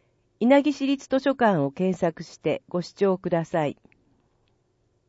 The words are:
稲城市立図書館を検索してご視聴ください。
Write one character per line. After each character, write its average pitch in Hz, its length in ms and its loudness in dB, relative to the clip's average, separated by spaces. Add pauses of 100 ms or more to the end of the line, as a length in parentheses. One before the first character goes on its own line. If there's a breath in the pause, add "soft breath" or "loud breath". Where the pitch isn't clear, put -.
(440)
稲 277 180 6
城 294 100 0
市 269 160 -4
立 277 200 -4
図 262 120 0
書 269 160 0
館 208 240 2
を 139 100 0
検 185 260 -2
索 165 280 -4
し - 160 -20
て - 280 -4
ご 175 140 -6
視 - 140 -14
聴 190 240 0
く 180 100 -8
だ 165 160 -2
さ 156 220 -2
い。 - 100 -6 (1300)